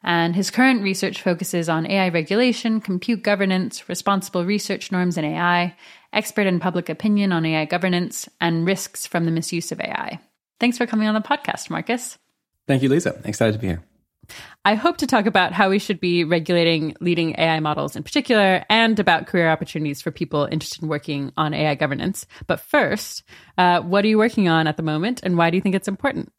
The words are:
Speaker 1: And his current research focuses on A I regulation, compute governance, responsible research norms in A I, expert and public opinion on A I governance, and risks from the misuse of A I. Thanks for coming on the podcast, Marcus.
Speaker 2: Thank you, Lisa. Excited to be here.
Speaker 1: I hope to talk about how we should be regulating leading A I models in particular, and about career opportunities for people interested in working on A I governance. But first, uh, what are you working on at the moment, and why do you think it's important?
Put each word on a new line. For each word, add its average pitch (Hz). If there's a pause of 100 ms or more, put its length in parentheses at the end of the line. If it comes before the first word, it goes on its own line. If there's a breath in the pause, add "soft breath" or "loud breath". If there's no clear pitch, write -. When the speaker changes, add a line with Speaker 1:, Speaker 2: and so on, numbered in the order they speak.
Speaker 1:
And 170
his 190
current 254
research 190
focuses 175
on 160
A 196
I 190
regulation, 220
compute 190
governance, 190
responsible 185
research 208
norms 180
in 156
A 156
I, 175 (360 loud breath)
expert 208
and 180
public 180
opinion 202
on 165
A 160
I -
governance, 175 (120)
and 165
risks 190
from 170
the 165
misuse 165
of 165
A -
I. - (400)
Thanks 240
for 240
coming 214
on 214
the 220
podcast, -
Marcus. 196 (500)
Speaker 2:
Thank 135
you, 135
Lisa. 160
Excited 107
to 110
be 110
here. 87 (840 loud breath)
Speaker 1:
I 208
hope 339
to 269
talk 208
about 185
how 190
we 196
should 196
be 175
regulating 165
leading 165
A 165
I 160
models 151
in 156
particular, 208
and 220
about 175
career 170
opportunities 156
for 160
people 147
interested -
in 156
working 143
on 151
A 151
I 151
governance. 143 (200 loud breath)
But 180
first, - (340 loud breath)
uh, 175
what 196
are 220
you 220
working 214
on 160
at 151
the 165
moment, 160
and 180
why 170
do 170
you 196
think 190
it's 196
important? 196